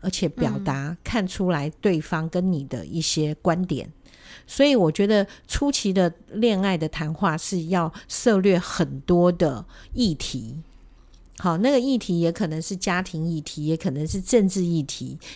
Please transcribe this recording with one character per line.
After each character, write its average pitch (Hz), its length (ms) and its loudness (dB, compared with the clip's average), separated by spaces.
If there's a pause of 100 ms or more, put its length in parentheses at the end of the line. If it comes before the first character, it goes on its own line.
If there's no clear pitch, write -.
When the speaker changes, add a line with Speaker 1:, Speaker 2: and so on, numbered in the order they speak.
Speaker 1:
而 190 80 -4
且 - 180 0
表 214 380 -2
达， 139 220 -4
Speaker 2:
嗯。 170 160 -8
Speaker 1:
看 214 220 -2
出 180 260 -2
来 147 180 -2 (100)
对 175 220 2
方 160 260 -4
跟 180 240 0
你 139 140 -2
的 117 200 -10
一 90 140 -6
些 151 360 0
观 170 300 0
点。 156 260 -4 (560)
所 - 180 4
以 285 100 6
我 170 160 4
觉 202 160 2
得 208 180 4 (220)
初 285 240 0
期 196 220 0
的 180 180 4 (200)
恋 220 300 2
爱 190 160 2
的 156 120 -2
谈 156 240 -6
话 160 240 0
是 165 300 -4
要 170 260 0 (160)
涉 208 300 2
略 185 200 6
很 139 420 -2
多 175 300 4
的 151 320 0 (300)
议 214 200 2
题。 127 440 -8 (800)
好， 170 200 0
那 240 140 2
个 269 80 4
议 254 180 2
题 175 220 -2
也 165 120 2
可 175 160 -2
能 156 140 -6
是 185 140 -8
家 180 260 -2
庭 160 240 -6
议 165 140 -2
题， 147 260 -8
也 160 120 0
可 160 140 -4
能 147 140 -4
是 190 140 -4
政 202 300 4
治 185 120 -2
议 170 220 0
题， 131 340 -10 (180)